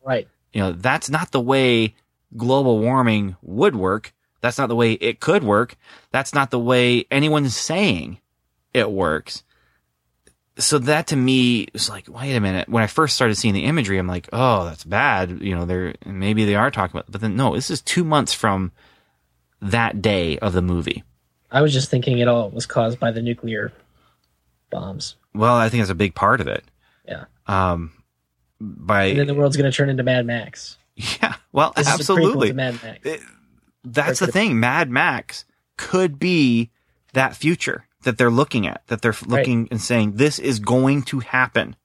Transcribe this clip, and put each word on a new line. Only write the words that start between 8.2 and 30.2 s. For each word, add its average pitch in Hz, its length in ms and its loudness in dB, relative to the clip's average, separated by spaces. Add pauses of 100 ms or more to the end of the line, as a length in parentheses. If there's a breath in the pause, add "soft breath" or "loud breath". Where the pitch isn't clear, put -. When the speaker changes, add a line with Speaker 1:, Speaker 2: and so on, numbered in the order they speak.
Speaker 2:
it 113 160 2
works. 87 540 -2 (1120)
So - 220 0
that 151 280 0
to 147 100 0
me 127 560 2
is 107 160 -4
like, 101 180 -16
"Wait 135 300 -8
a - 20 2
minute." 95 300 -2
When 117 140 2
I 104 40 2
first 156 280 0
started 113 200 2
seeing 107 180 0
the 92 120 -2
imagery, 113 320 0
I'm 90 100 -2
like, 90 240 -6
"Oh, 117 320 2
that's 82 220 -10
bad." 95 560 0
You 95 140 -4
know, 85 100 -4
they're, 90 280 -4 (120)
maybe 101 400 0
they 101 100 2
are 120 160 4
talking 98 260 -4
about, - 140 -12
but 101 80 -10
then 107 160 -2
no, 117 180 0
this 123 160 -4
is 160 120 -4
two - 240 -2
months 151 280 0
from 95 380 0 (920 soft breath)
that 104 400 -2
day 90 380 0
of 101 140 -2
the 90 80 2
movie. 87 420 -2 (480)
Speaker 1:
I 135 100 4
was 151 120 4
just 131 160 0
thinking 123 300 0
it 120 100 4
all 120 200 2
was 117 160 -8
caused 120 320 -2
by 117 140 -2
the 113 100 -6
nuclear 117 520 -6 (960)
bombs. 90 460 -10 (180)
Speaker 2:
Well, 113 220 2
I 113 120 2
think 117 140 0
that's 95 100 0
a 90 40 -2
big 90 200 0
part 110 240 2
of 78 80 -4
it. 50 160 -6 (420)
Speaker 1:
Yeah. - 200 -14 (220)
Speaker 2:
Um, 90 460 -2 (680)
by 98 440 -2
Speaker 1:
And 131 140 2
then 143 80 0
the 143 60 -4
world's 143 240 2
gonna 139 140 2
turn 139 180 0
into 131 140 -2
Mad 123 240 0